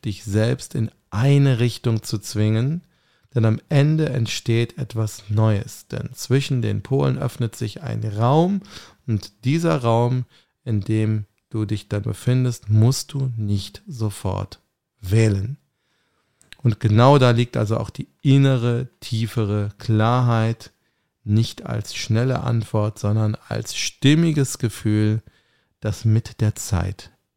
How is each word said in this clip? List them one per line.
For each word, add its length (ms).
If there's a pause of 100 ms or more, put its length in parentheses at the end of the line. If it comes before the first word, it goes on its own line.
dich 200
selbst 500
in 160 (200)
eine 480
Richtung 440
zu 160
zwingen, 640 (520)
denn 100
am 240
Ende 400
entsteht 680
etwas 500
Neues, 600
denn 260
zwischen 480
den 200
Polen 360
öffnet 360
sich 280
ein 220
Raum 580 (440)
und 380
dieser 320
Raum, 480 (400)
in 160
dem 460 (220)
du 160
dich 240
dann 140
befindest, 680
musst 420
du 240
nicht 500
sofort 720 (400)
wählen. 580 (1040)
Und 180
genau 380
da 120
liegt 260
also 220
auch 120
die 180 (120)
innere, 680 (120)
tiefere 800
Klarheit, 920 (520)
nicht 420
als 280
schnelle 460
Antwort, 580
sondern 380 (120)
als 280
stimmiges 840
Gefühl, 640 (580)
das 240
mit 360
der 140
Zeit 580 (240)